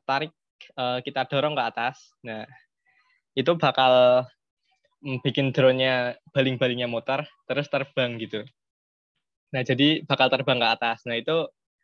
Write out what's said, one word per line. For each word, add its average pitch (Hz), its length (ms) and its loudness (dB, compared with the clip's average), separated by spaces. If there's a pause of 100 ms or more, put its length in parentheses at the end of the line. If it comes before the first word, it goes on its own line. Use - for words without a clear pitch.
tarik, 143 240 -2 (480)
eh, 123 240 -4
kita 131 240 -6
dorong 147 320 -2
ke 123 80 0
atas, 117 560 -8
nah, 110 240 -12 (880)
itu 151 240 0
bakal, 127 680 4 (760)
mm, 131 180 -6
bikin 135 320 0
drone-nya 127 640 2 (160)
baling-balingnya 127 560 0
muter, 135 380 -4 (180)
terus 139 240 -4
terbang 127 480 -4
gitu. 110 240 -8 (1120)
Nah, 127 80 -2
jadi 139 460 2
bakal 131 260 2
terbang 131 240 0
ke 120 160 2
atas. 117 320 -4
Nah, 117 140 -6
itu 156 260 -2 (380)